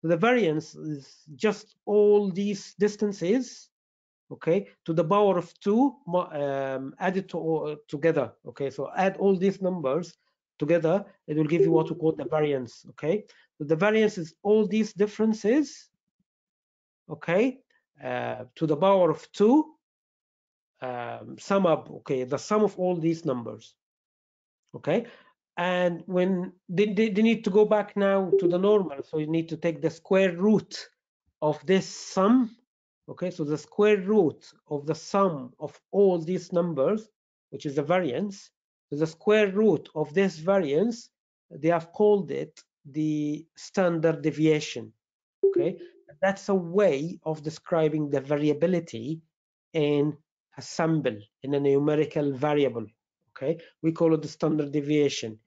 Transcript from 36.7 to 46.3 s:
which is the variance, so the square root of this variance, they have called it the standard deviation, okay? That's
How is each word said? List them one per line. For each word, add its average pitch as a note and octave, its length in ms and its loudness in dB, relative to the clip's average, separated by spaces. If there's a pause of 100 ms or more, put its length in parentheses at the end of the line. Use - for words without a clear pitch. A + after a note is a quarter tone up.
which - 140 -12
is C#3 100 -6
the D3 80 0
variance, F3+ 640 -2 (400)
so C#3+ 60 -8
the D#3 100 0
square G#3 460 2
root F#3+ 420 2
of D3 200 -4
this F#3+ 240 0
variance, F#3 720 0 (420)
they D#3 160 -2
have E3 240 0
called G#3 400 4
it C#3+ 320 -8 (220)
the D3+ 600 -4 (100)
standard E3 640 0
deviation, D3+ 720 0 (520)
okay? C4 320 2 (440)
That's G3 280 -2